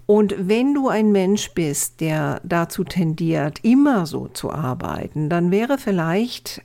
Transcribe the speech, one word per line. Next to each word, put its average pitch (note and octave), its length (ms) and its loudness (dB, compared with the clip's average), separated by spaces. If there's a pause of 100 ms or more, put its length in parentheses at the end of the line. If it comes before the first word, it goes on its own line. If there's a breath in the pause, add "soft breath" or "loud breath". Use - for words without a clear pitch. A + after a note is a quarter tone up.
Und G#3 300 4
wenn A3+ 380 2
du C4+ 140 0
ein G#3+ 240 2
Mensch G3 400 2
bist, - 480 -4
der D#3 420 -2
dazu E3+ 400 -2
tendiert, D#3+ 800 -2
immer B3 440 4
so C3 200 -6
zu - 240 -8
arbeiten, B2+ 800 -4
dann F3 240 2
wäre A#3+ 260 0
vielleicht F#3+ 880 -4